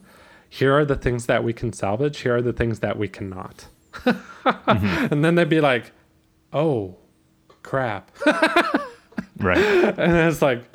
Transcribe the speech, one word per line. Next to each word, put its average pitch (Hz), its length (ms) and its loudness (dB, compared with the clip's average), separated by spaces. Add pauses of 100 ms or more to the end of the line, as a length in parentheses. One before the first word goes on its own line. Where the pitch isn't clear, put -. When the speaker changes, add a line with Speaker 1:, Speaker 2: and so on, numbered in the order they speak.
(500)
Speaker 1:
Here 135 240 2
are 147 120 4
the 139 100 0
things 120 320 -4
that 120 160 2
we 117 100 -2
can 113 200 -6
salvage. 123 480 -4
Here 123 160 0
are 123 40 0
the 120 120 -2
things 117 260 -2
that 104 180 -2
we 104 100 -2
cannot." 92 600 -14 (360)
<laughs> 247 120 2 (320)
Speaker 2:
Mm-hmm. 202 680 0
Speaker 1:
And 147 120 2
then 170 100 4
they'd 170 140 2
be 160 120 2
like, 127 300 0 (600)
"Oh, 131 420 -2 (680)
crap." 117 460 -4 (160)
<laughs> 302 60 4 (1080)
Speaker 2:
Right. 92 200 2
Speaker 1:
And 196 720 2
it's 156 120 -2
like, 127 220 0 (120)